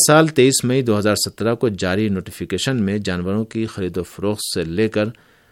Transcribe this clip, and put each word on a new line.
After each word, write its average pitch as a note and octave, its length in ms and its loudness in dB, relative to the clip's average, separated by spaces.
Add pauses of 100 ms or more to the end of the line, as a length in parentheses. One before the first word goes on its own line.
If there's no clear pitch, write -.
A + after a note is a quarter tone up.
سال D#3+ 220 6
تئیس C3+ 360 4
مئی B2+ 180 0
دو A2 160 2
ہزار G#2 160 2
سترہ G#2 400 -2
کو A#2+ 140 0
جاری F#2+ 400 0
نوٹیفیکیشن F#2+ 720 -4
میں G2 160 0
جانوروں G2 460 -2
کی A2 220 -6
خرید F#2 300 -6
و F2+ 60 -2
فروخت G2+ 520 -6
سے F2 100 -2
لے F#2 240 0
کر G#2+ 160 0 (480)